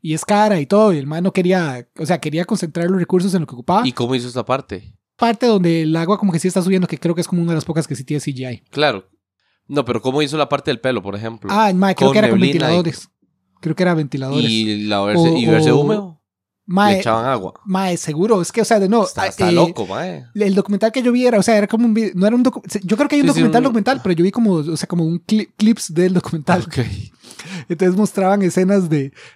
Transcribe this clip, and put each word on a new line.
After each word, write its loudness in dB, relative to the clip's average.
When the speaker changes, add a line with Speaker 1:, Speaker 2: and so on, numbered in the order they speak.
Speaker 1:
Y -4
es -6
cara 2
y -4
todo, 4
y 0
el -6
mae -6
no 0
quería, 0
o -6
sea, 0
quería -4
concentrar -4
los 0
recursos 0
en 2
lo -4
que -18
ocupaba. 0
Speaker 2:
¿Y 0
cómo -2
hizo -4
esa -6
parte? -6
Speaker 1:
Parte 0
donde 2
el 0
agua 0
como 0
que -2
sí -2
está 0
subiendo, 0
que -6
creo -2
que -4
es -2
como -2
una -2
de -2
las -4
pocas -4
que -6
sí -12
tiene -4
C -6
G -8
I. -16
Speaker 2:
Claro. -2
No, -2
pero -2
¿cómo 0
hizo -4
la 0
parte -4
del -4
pelo, -2
por -8
ejemplo? -10
Speaker 1:
Ah, 2
mae, 2
creo 4
Speaker 2:
Con 0
Speaker 1:
que 4
era 4
con 2
Speaker 2:
neblina 4
y 2
Speaker 1:
ventiladores. -2
Creo -4
que -2
era 2
ventiladores. -2
Speaker 2:
¿Y 0
la 0
verse-, 4
Speaker 1:
O, 2
Speaker 2:
y 0
verse 4
Speaker 1:
o 4
Speaker 2:
húmedo? -2
Speaker 1:
mae, 2
Speaker 2:
¿Le 0
echaban 0
agua? -4
Speaker 1:
mae, -2
seguro. 0
Es -4
que, -2
o 2
sea, 2
de 2
no, 2
Speaker 2:
Está, -6
Speaker 1:
ah, -2
Speaker 2:
está -2
Speaker 1:
eh, 4
Speaker 2:
loco, -2
mae. -8
Speaker 1:
el 0
documental -2
que -4
yo 2
vi 2
era, 2
o 2
sea, 2
era 2
como 0
un 2
vi-, 0
no 0
era 2
un 2
docu-, -2
se-, -6
yo 0
creo 0
que 0
hay 4
un 4
Speaker 2:
Sí, 4
sí, 2
Speaker 1:
documental, 4
Speaker 2:
un 0
Speaker 1:
documental, 0
pero 0
yo 2
vi 4
como, 0
o -2
sea, -6
como -2
un -2
cli-, -2
clips 0
del 2
documental. -2
Speaker 2:
Ok. -6
Speaker 1:
Entonces 2
mostraban 2
escenas 2
de, 0